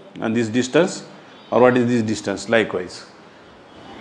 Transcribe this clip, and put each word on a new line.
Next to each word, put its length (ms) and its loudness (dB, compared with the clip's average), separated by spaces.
and 140 -4
this 140 0
distance, 560 0
or 100 4
what 160 6
is 100 2
this 160 0
distance? 460 -4
Likewise, 560 -2